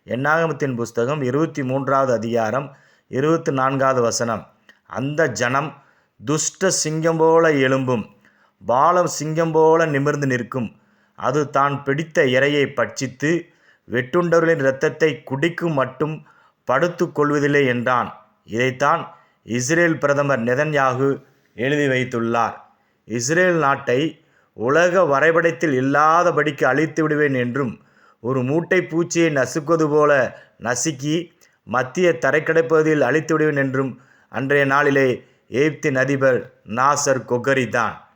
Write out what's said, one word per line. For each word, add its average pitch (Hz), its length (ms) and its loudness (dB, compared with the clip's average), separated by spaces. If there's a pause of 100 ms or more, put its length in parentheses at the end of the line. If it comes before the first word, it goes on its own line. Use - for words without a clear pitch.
எண்ணாகமத்தின் 147 720 -2
புஸ்தகம் 120 480 -2
இருபத்தி 139 420 -2
மூன்றாவது 131 480 0
அதிகாரம் 113 640 -2 (320)
இருபத்தி 160 440 -2
நான்காவது 135 480 0
வசனம். 113 460 -2 (400)
"அந்த 147 420 -2
ஜனம் 123 540 -4 (420)
துஷ்ட 156 460 -2
சிங்கம் 160 460 -2
போல 160 360 4
எழும்பும், 131 520 0 (600)
பாலம் 160 400 2
சிங்கம் 156 460 -2
போல 160 340 4
நிமிர்ந்து 143 400 0
நிற்கும். 123 500 -4 (380)
அது 139 360 -2
தான் 139 340 0
பிடித்த 151 400 0
இரையை 139 420 2
பட்சித்து 135 800 -4 (440)
வெட்டுண்டவர்களின் 165 680 0
இரத்தத்தை 139 640 0
குடிக்கும் 165 500 -4
மட்டும் 143 500 -4 (420)
படுத்து 160 480 -2
கொள்வதில்லை" 147 540 0
என்றான். 120 600 -2 (180)
இதைத்தான் 131 680 -2 (280)
இஸ்ரேல் 151 560 0
பிரதமர் 139 440 0
நெதன்யாகு 135 800 0 (320)
எழுதி 143 340 0
வைத்துள்ளார். 117 680 -2 (500)
இஸ்ரேல் 160 500 0
நாட்டை 139 680 0 (320)
உலக 170 520 2
வரைபடத்தில் 160 680 2
இல்லாதபடிக்கு 147 920 2
அழித்து 147 360 0
விடுவேன் 151 320 0
என்றும், 123 460 -4 (400)
ஒரு 127 220 -2
மூட்டை 165 400 0
பூச்சியை 170 500 0
நசுக்குவது 151 560 0
போல 147 540 2 (160)
நசுக்கி 147 760 -4 (300)
மத்திய 160 580 -2
தரைக்கடற்பகுதியில் 156 800 2
அழித்து 147 360 0
விடுவேன் 151 200 0
என்றும் 135 440 -2 (280)
அன்றைய 135 360 0
நாளிலே 139 600 2 (260)
எகிப்தின் 143 460 -2
அதிபர் 131 560 0 (140)
நாசர் 131 580 0
கொகரி 123 440 0
தான். 107 460 -4